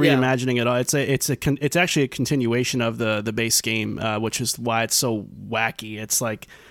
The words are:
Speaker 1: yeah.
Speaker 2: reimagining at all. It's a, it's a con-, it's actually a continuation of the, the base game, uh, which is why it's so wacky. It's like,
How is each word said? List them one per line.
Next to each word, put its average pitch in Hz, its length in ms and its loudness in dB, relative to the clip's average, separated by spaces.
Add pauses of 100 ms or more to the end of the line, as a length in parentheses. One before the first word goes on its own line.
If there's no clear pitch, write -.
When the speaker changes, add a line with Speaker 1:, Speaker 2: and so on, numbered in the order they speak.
Speaker 1:
yeah. 139 100 6
Speaker 2:
reimagining 127 440 2
at 117 60 2
all. 123 100 2
It's 123 160 0
a, 139 180 2
it's 135 200 0
a 131 60 0
con-, 139 260 0
it's 147 140 0
actually 170 260 2
a 131 60 2
continuation 123 720 0
of 117 160 0
the, 107 240 0
the 110 100 -4
base 113 300 0
game, 110 360 -2
uh, 110 220 -2
which 110 220 -2
is - 160 -4
why 117 240 0
it's 113 140 0
so 113 300 0 (220)
wacky. 110 500 -4
It's 107 220 -4
like, 110 260 -4 (240)